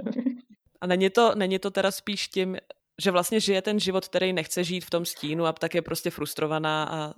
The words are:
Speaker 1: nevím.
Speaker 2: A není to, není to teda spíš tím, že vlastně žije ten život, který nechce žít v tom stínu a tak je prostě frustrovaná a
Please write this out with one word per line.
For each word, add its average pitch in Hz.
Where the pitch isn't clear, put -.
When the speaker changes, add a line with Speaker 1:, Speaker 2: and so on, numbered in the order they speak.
Speaker 1:
nevím. 247
Speaker 2:
A 180
není 185
to, 233
není 190
to 196
teda 190
spíš -
tím, 185
že 196
vlastně 180
žije 196
ten 214
život, 185
který 185
nechce 175
žít 175
v -
tom 170
stínu 160
a 160
tak 165
je 170
prostě 165
frustrovaná 156
a 151